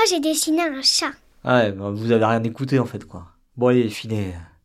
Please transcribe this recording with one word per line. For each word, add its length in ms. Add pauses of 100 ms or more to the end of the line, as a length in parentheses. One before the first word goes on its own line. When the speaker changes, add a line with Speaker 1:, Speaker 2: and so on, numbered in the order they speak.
Speaker 1:
j'ai 100
dessiné 440
un 180
chat. 300 (320)
Speaker 2:
Ah 160
ouais, 120
bah, 200
vous 200
avez 140
rien 160
écouté 380
en 60
fait, 200
quoi. 220 (280)
Bon, 120
allez, 220
filez. 440 (320)